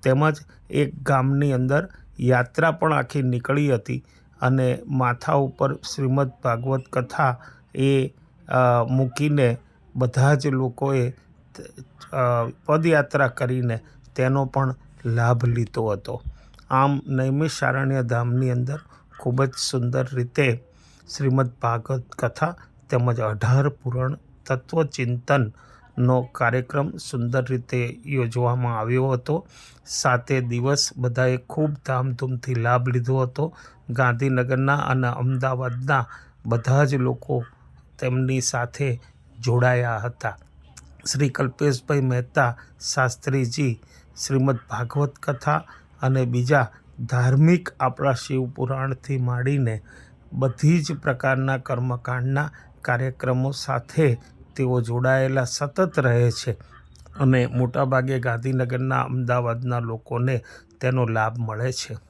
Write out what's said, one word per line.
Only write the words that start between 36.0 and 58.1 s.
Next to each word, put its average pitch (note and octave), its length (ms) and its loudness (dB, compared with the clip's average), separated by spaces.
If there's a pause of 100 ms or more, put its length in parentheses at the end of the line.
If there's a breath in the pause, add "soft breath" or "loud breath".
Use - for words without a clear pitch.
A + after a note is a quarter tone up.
બધા A#2 380 2
જ C#3 120 2
લોકો B2+ 480 -2 (560)
તેમની C3 420 0
સાથે A#2+ 600 -4 (380 soft breath)
જોડાયા A#2+ 580 2
હતા. A2+ 400 -6 (720)
શ્રી C3+ 180 2
કલ્પેશભાઈ C#3 720 0
મહેતા B2 560 0 (360 loud breath)
શાસ્ત્રીજી C3 880 -2 (440 soft breath)
શ્રીમદ C3+ 320 2 (120)
ભાગવત C3 460 -2
કથા D3 480 -2 (380 loud breath)
અને C3 240 2
બીજા B2 420 2 (320 loud breath)
ધાર્મિક C3 720 4 (100)
આપણા C3 340 0
શિવ C3 360 -4
પુરાણથી C3 680 -4
માંડીને B2 640 0 (520 loud breath)
બધી D3 480 2
જ D3 160 -6
પ્રકારના C3+ 600 0
કર્મકાંડના B2+ 920 -4 (320 loud breath)
કાર્યક્રમો B2+ 720 -2
સાથે C3 680 0 (360 loud breath)
તેઓ B2+ 260 0
જોડાયેલા C3 600 2
સતત D3 560 -2
રહે A#2+ 320 4
છે - 200 -6 (680 loud breath)
અને B2+ 280 4
મોટાભાગે B2+ 720 0